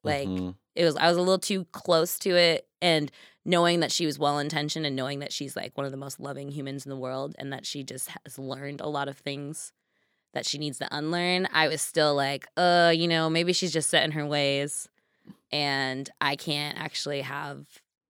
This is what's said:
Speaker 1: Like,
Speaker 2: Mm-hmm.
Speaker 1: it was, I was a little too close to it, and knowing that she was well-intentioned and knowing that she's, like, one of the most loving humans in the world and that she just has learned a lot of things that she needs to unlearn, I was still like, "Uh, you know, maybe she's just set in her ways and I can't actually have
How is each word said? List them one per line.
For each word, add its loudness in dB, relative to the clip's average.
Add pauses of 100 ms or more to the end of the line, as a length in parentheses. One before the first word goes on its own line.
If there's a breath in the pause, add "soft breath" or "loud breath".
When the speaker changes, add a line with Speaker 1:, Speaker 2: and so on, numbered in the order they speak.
Speaker 1:
Like, -2
Speaker 2:
Mm-hmm. -2 (260)
Speaker 1:
it 2
was, 4
I 4
was 6
a 4
little 4
too -2
close 2
to 0
it, 4 (140)
and 2 (340 soft breath)
knowing 4
that 0
she 0
was -2
well-intentioned 0
and -2
knowing -4
that -10
she's, -8
like, -10
one -4
of -6
the -10
most -12
loving -10
humans -8
in -12
the -8
world -6
and -8
that -10
she -8
just -10 (160)
has -16
learned -10
a -6
lot -2
of -10
things -10 (600)
that -6
she -4
needs -4
to -8
unlearn, 0
I 4
was -2
still 2
like, -2
"Uh, 6
you 2
know, 2
maybe 2
she's 0
just 0
set 6
in -2
her -2
ways 0 (640 soft breath)
and -2 (120)
I 0
can't -4
actually -4
have -8 (420)